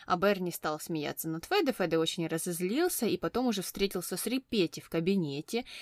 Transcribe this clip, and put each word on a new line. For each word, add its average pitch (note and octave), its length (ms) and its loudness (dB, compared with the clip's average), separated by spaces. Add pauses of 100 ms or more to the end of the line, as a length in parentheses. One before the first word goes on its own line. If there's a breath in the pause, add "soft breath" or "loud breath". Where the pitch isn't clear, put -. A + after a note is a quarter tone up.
А D3 120 2
Берни F#3 340 2
стал D#3 280 -4
смеяться D3+ 500 -4
над D#3+ 160 -6
Федо. F4 280 2
Федо E3 260 2
очень E3 280 0
разозлился F#3 800 0
и F3+ 120 2
потом A#3 300 -2
уже G3+ 140 0
встретился F#3+ 560 -2
с - 80 -4
Репетти A3 560 0
в - 80 -20
кабинете E3 760 0 (160 loud breath)